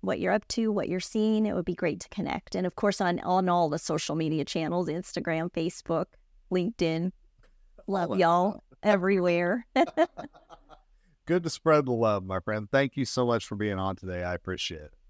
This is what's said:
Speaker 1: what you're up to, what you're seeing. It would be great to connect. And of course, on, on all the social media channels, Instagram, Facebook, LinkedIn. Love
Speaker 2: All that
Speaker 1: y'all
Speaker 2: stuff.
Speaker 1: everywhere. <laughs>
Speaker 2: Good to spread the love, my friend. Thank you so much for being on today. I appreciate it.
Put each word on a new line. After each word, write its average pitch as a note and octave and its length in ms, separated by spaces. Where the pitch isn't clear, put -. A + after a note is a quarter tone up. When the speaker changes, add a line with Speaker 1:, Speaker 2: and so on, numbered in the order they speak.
Speaker 1:
what F#3+ 180
you're F3+ 140
up G#3+ 140
to, A3 240
what G3+ 180
you're F#3 100
seeing. G#3+ 460
It G#3 80
would F3+ 120
be F3 100
great F3 240
to - 100
connect. - 460
And F3+ 100
of F3+ 100
course, G3+ 260
on, F3 180
on F3+ 300
all F3 200
the D3+ 80
social D#3 380
media D#3+ 300
channels, E3+ 420
Instagram, E3 640
Facebook, E3 540
LinkedIn. F3+ 600
Love F#3+ 220
Speaker 2:
All G3 60
that F#3 40
Speaker 1:
y'all F3+ 320
Speaker 2:
stuff. - 120
Speaker 1:
everywhere. F#3 920
<laughs> - 1500
Speaker 2:
Good E3+ 180
to E3 60
spread D3+ 360
the B2+ 60
love, G#2+ 340
my F#2+ 140
friend. G#2+ 320
Thank C3+ 260
you C3 80
so B2+ 200
much A#2 200
for G#2+ 100
being G2+ 220
on F#2+ 180
today. F2+ 280
I F2+ 100
appreciate F2 480
it. D2+ 120